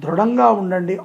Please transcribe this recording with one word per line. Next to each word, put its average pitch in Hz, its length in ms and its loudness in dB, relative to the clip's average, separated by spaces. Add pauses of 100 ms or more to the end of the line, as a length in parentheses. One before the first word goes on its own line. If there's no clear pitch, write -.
దృఢంగా 226 480 2
ఉండండి, 185 540 -2